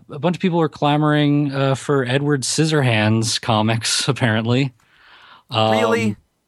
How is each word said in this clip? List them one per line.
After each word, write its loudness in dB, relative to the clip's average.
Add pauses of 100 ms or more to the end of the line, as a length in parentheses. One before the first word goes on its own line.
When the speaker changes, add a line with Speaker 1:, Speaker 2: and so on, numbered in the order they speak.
(120)
Speaker 1:
a -12
bunch 0
of -18
people 0
are 0
clamoring, 2
uh, 0
for 0
Edward -2
Scissorhands 0
comics, -2
<laughs> -
apparently. 0 (760)
Um, 2
Speaker 2:
Really? 0 (320)